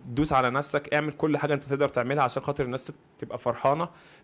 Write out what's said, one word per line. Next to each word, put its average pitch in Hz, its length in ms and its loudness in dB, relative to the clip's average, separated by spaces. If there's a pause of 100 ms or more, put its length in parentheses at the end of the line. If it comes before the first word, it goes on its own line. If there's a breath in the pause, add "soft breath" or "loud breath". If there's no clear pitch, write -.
دوس 135 260 0
على 131 180 6
نفسك، 143 440 -2
اعمل 147 180 0
كل 151 240 0
حاجة 147 180 0
أنت 143 80 -2
تقدر 135 260 0
تعملها 131 360 0
عشان 131 180 -2
خاطر 139 220 -2
الناس 127 280 -6 (260)
تبقى - 200 -10
فرحانة. 123 500 2 (360 loud breath)